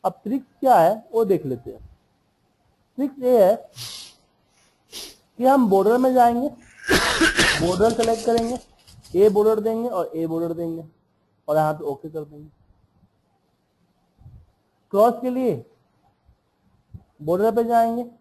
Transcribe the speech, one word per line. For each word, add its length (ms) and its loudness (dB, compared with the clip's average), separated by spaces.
अब 200 -6
tricks 220 -6
क्या 140 4
है 380 2
वो 120 0
देख 220 -2
लेते 240 -10
हैं। 200 -20
tricks 220 -6
ये 260 4
है 260 0
कि 60 -4
हम 240 4
border 300 4
में 160 2
जाएंगे, 340 2
border 260 2
select 340 -2
करेंगे, 320 -2
ए 120 6
border 320 2
देंगे 280 -4
और 280 -4
A 100 -4
border 280 -4
देंगे 300 -8
और 80 0
यहाँ 180 0
पे 100 -12
ओके 260 -10
कर 100 -12
देंगे। 280 -20
cross 320 4
के 80 -4
लिए 360 -4
border 320 0
पे 100 0
जाएंगे 420 0